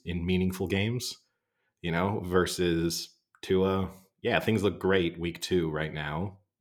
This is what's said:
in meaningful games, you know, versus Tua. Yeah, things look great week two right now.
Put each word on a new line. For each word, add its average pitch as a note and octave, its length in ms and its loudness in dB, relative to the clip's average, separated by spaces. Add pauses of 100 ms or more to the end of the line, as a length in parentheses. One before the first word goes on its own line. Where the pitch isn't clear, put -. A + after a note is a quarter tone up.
in E2+ 180 -4
meaningful F#2 440 0
games, G#2 480 -2 (680)
you E2+ 100 -4
know, G2 320 0
versus E2+ 840 2 (320)
Tua. F#2+ 480 2 (320)
Yeah, G#2 180 2
things A2 220 2
look F#2+ 180 0
great F2 400 2
week E2+ 220 -4
two E2 300 2
right D2+ 220 -4
now. D#2 440 -6 (240)